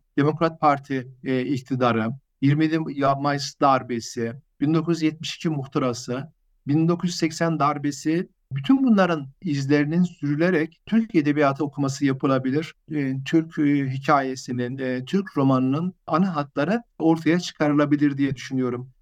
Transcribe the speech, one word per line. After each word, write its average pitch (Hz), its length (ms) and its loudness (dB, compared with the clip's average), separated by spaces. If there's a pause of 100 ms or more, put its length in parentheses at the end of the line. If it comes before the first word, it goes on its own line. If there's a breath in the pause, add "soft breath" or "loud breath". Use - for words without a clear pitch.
(180)
Demokrat 156 420 2
Parti, 139 480 0 (160)
e, 131 180 0
iktidarı, 123 680 0 (300)
yirmi 147 240 4
yedi 160 140 0 (420)
Mayıs 143 400 -4
darbesi, 120 720 0 (280)
bin 147 140 2
dokuz 160 220 0
yüz 165 60 -4
yetmiş 156 340 -4
iki 175 120 -4
muhtırası, 131 840 -4 (340)
bin 160 220 2
dokuz 175 220 0
yüz - 60 -8
seksen 165 420 -2
darbesi, 147 680 -2 (240)
bütün 262 320 2
bunların 175 420 2 (160)
izlerinin 147 600 2
sürülerek 160 840 0
Türk 226 280 0
edebiyatı 147 500 2
okuması 139 400 -2
yapılabilir. 135 720 0 (160)
E, 135 340 -4
Türk, 160 340 0
e, 143 320 2
hikayesinin, 131 880 -2
e, 127 260 -4
Türk 190 320 -2
romanının 135 580 2 (120)
ana 170 300 0
hatları 147 460 -2 (160)
ortaya 160 420 2
çıkarılabilir 147 800 0
diye 139 180 0
düşünüyorum. 127 540 -6 (120)